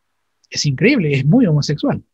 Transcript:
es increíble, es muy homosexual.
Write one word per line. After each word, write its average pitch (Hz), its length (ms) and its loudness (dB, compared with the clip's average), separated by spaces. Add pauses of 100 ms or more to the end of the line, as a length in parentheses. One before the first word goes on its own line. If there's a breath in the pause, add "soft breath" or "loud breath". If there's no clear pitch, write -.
(500)
es - 160 -6
increíble, 156 480 0
es 131 120 -2
muy 220 200 4
homosexual. 151 580 -2 (100)